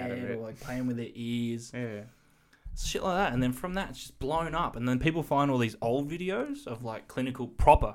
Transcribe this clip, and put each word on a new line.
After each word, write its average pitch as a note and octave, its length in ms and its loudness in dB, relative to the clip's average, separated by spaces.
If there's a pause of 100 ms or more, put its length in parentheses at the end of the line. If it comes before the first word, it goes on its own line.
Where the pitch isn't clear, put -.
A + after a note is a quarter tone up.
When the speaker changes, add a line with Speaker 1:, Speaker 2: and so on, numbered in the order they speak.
Speaker 1:
out B2 100 -4
of A#2+ 80 -4
Speaker 2:
head - 120 -6
or, - 20 -2
Speaker 1:
it. A2 100 -4
Speaker 2:
like, A2 180 -10
playing B2+ 280 -4
with A#2+ 80 0
their A#2 180 -6
ears. A#2 580 -2
Speaker 1:
Yeah. A#2 280 -6 (760)
Speaker 2:
Shit - 280 -2
like F3+ 120 2
that. F#3 160 2
And B2 100 2
then B2+ 100 2
from F3+ 220 -6
that, F#3 160 -4
it's C#3 100 -12
just - 180 -16
blown D#3 360 0
up. D#3+ 220 0
And A#2 120 -2
then B2+ 100 4
people D#3+ 240 2
find C#3+ 280 4
all C3 80 4
these A2+ 220 2
old C3+ 300 0
videos G#3 560 -4
of, A#2+ 160 -8
like, A2 260 -8
clinical, B2+ 380 -2
proper A#2+ 480 6